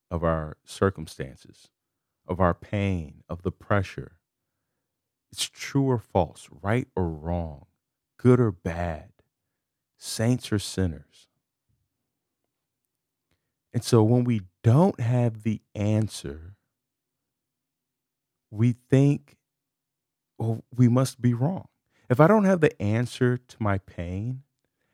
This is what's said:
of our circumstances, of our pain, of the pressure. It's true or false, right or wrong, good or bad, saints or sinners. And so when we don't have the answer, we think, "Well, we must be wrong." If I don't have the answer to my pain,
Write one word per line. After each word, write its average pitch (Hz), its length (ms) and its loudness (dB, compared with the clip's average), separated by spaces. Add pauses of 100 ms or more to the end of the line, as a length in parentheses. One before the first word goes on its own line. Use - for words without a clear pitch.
(120)
of 85 140 -2
our 80 400 -2
circumstances, - 1040 -6 (580)
of 90 140 -2
our 87 120 4
pain, 87 760 -6
of 85 140 -12
the 87 80 -4
pressure. - 680 -4 (1120)
It's - 180 -8
true - 360 -4
or 127 140 0
false, - 500 -2 (120)
right 113 340 -2
or 90 120 0
wrong, 80 600 -6 (500)
good 123 220 4
or 113 120 0
bad, 85 600 -8 (840)
saints - 560 -4
or 104 80 0
sinners. - 680 -6 (2500)
And 120 120 -4
so 113 200 4
when 123 200 2
we 117 180 -2 (220)
don't 147 360 4
have 117 440 -2
the 110 180 -4 (140)
answer, 101 800 -4 (1900)
we 117 260 0 (140)
think, 139 480 2 (1040)
"Well, 113 240 -4 (120)
we 123 120 6
must 127 340 0
be 120 140 2
wrong." 139 320 -4 (420)
If 123 100 4
I 151 60 8
don't 208 200 6
have 190 160 2
the - 200 0
answer 123 560 0
to - 220 -16
my 101 180 0
pain, 98 640 -8 (520)